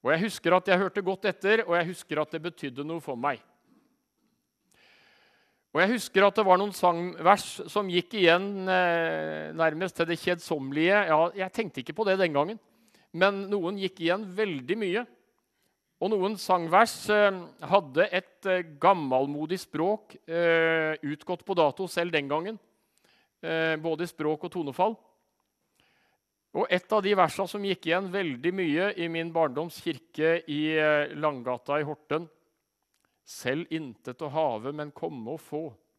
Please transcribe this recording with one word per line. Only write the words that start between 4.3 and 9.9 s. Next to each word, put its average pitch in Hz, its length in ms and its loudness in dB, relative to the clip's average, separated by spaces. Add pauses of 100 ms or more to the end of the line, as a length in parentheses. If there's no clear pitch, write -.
Og 156 100 2
jeg 202 80 2
husker 202 340 2
at 202 120 4
det 214 100 2
var 180 100 8
noen 202 160 -2
sangvers 175 760 2 (220)
som 202 200 -2
gikk 175 280 0
igjen, 190 520 4
eh, 165 840 0
nærmest 160 460 -2